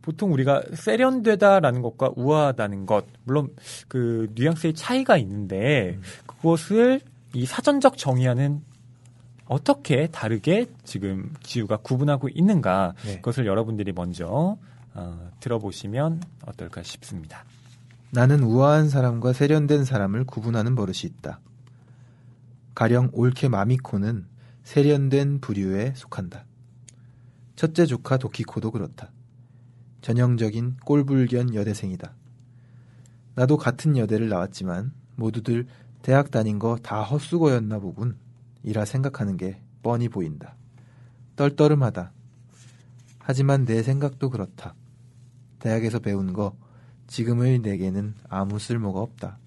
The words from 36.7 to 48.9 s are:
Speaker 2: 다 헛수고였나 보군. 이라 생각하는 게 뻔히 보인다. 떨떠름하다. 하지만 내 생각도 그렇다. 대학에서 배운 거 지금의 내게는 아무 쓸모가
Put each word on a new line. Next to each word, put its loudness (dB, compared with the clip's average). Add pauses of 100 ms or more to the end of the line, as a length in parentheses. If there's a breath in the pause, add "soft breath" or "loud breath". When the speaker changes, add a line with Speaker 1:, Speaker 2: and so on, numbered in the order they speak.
Speaker 2:
다 -6
헛수고였나 0
보군. -6 (480)
이라 -2
생각하는 -4
게 -8 (240)
뻔히 0
보인다. -8 (800 soft breath)
떨떠름하다. 2 (1120 soft breath)
하지만 2
내 2
생각도 -2
그렇다. -8 (840)
대학에서 0
배운 -2
거 -4 (500 soft breath)
지금의 0
내게는 -4 (140)
아무 -4
쓸모가 -4